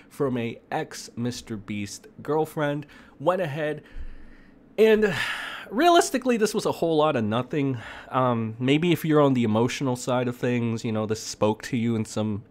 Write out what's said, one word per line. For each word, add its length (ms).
from 280
a 220
ex 460
Mister 400
Beast 520
girlfriend. 680
Went 200
ahead 420
and, 360
realistically, 680
this 180
was 120
a 60
whole 260
lot 180
of 80
nothing. 540
Um, 500
maybe 320
if 140
you're 160
on 140
the 80
emotional 520
side 320
of 80
things, 480
you 80
know, 140
this 160
spoke 420
to 140
you 180
in 100
some 460